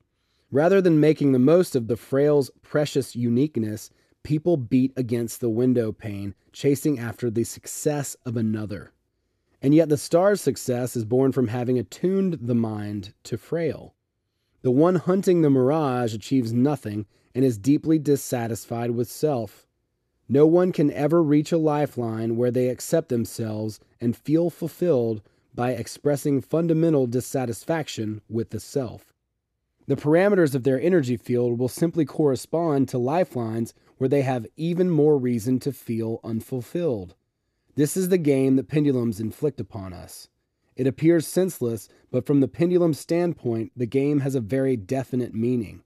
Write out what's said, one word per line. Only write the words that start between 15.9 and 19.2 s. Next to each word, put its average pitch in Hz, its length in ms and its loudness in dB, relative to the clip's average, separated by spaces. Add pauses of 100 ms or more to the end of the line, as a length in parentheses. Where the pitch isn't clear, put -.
achieves 113 400 -2
nothing 117 540 -2 (260)
and 127 100 0
is 123 140 2
deeply 147 400 2
dissatisfied 120 960 -2
with 117 180 -2
self. 127 560 -4 (640)